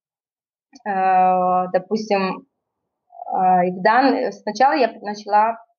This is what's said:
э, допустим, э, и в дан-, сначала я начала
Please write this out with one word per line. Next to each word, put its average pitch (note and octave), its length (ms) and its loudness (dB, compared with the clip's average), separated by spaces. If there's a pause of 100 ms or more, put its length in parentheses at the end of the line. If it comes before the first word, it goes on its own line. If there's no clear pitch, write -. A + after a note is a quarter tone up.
(880)
э, F#3 880 2
допустим, G3 720 -2 (840)
э, F#3 340 2
и F3+ 40 -2
в F#3 120 -10
дан-, A#3 500 2
сначала B3 400 0
я B3 180 0 (100)
начала G#3 560 -2 (220)